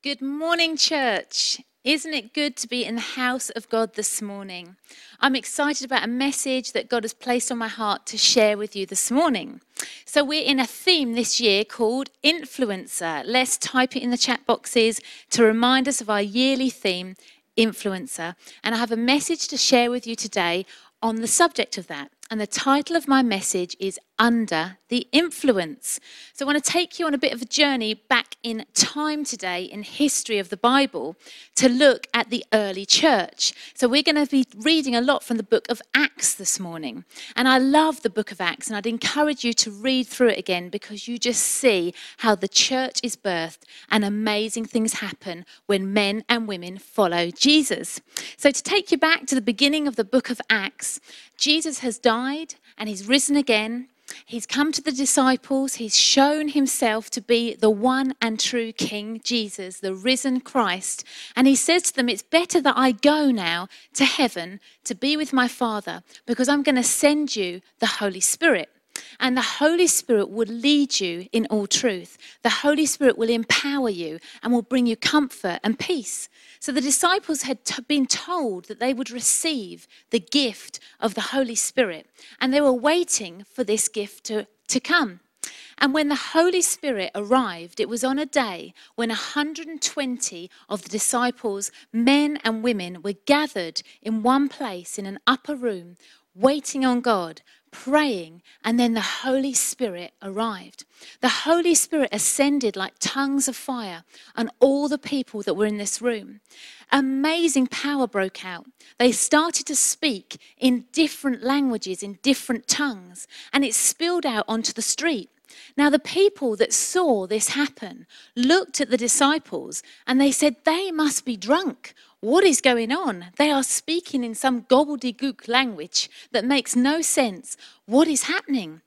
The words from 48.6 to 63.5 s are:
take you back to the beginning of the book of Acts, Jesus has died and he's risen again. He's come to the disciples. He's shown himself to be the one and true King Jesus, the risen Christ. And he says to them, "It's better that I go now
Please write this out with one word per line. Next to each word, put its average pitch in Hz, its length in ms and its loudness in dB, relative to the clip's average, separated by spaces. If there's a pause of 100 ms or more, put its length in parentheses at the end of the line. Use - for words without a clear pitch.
take 381 280 -2
you 339 60 4
back 320 300 2
to - 80 0
the 254 80 0
beginning 277 440 2
of 254 100 -2
the 220 80 0
book 247 260 0
of 240 180 -6
Acts, - 500 -2 (380)
Jesus 302 440 -2
has 247 180 -4
died 262 560 0 (240)
and 214 100 -8
he's 196 200 -10
risen 285 280 2
again. 240 520 0 (360)
He's 233 220 -10
come 294 240 0
to 294 120 -4
the 302 100 -2
disciples. 262 840 0
He's 220 200 -2
shown 294 520 4
himself 254 600 0
to 240 100 -6
be 233 340 2
the 214 160 4
one 262 500 0
and 226 180 -2
true 233 320 -2
King 214 540 -6
Jesus, 202 560 -4
the 190 140 -4
risen 254 460 0
Christ. 190 600 -2 (320)
And 262 140 6
he 269 80 8
says 349 280 2
to - 100 -2
them, 247 140 0
"It's 202 140 -4
better 349 380 2
that 269 160 2
I 254 160 4
go 285 400 2
now 180 340 -2 (280)